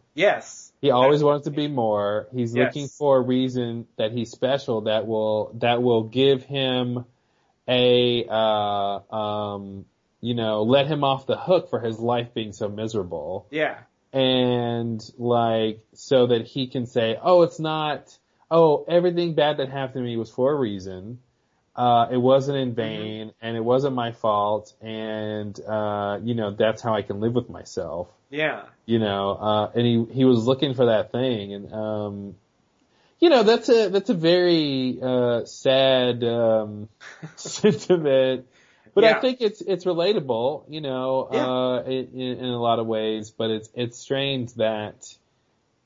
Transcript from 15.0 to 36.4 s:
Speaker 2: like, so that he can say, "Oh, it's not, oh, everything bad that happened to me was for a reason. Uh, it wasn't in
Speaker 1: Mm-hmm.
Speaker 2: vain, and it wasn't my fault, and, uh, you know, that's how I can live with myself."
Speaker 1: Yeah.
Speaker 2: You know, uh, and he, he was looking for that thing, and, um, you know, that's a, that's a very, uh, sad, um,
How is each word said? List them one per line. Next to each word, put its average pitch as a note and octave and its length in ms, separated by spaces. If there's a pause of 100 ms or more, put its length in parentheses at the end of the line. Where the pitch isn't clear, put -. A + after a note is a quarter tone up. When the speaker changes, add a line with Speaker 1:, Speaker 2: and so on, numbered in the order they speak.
Speaker 2:
like, A2+ 600 (140)
so B2 340
that A#2+ 200
he C3 200
can B2+ 200
say, A2+ 340
"Oh, F3+ 220
it's E3 160
not, D#3 580 (320)
oh, D#3+ 380
everything E3+ 480
bad D3 220
that C3 120
happened C3 340
to A#2+ 60
me A#2 80
was A2 120
for C3 220
a D3+ 40
reason. G2+ 640 (560)
Uh, A#2+ 360
it B2+ 60
wasn't C3+ 400
in C3 120
Speaker 1:
Mm-hmm. A2+ 60
Speaker 2:
vain, A2 560 (100)
and A2+ 140
it A2+ 80
wasn't C3 320
my A#2 160
fault, G#2+ 720
and, G#2+ 800
uh, G#2 640
you A#2+ 120
know, G#2 160
that's A2 300
how A#2 140
I G#2 80
can G2+ 180
live A#2 140
with A#2+ 140
myself." E2+ 600 (200)
Speaker 1:
Yeah. C#3+ 340 (220)
Speaker 2:
You A2+ 140
know, G2 320
uh, G#2 440
and A#2+ 100
he, A#2 280
he C3 120
was A#2 200
looking C3 280
for B2 140
that G#2+ 240
thing, A#2 420
and, G2+ 200
um, G#2 640 (840)
you E4+ 100
know, B3 140
that's A#3 260
a, A3+ 200
that's G3 200
a A#3+ 60
very, D#3+ 840
uh, B2 440
sad, C3 800
um, A2 680 (220)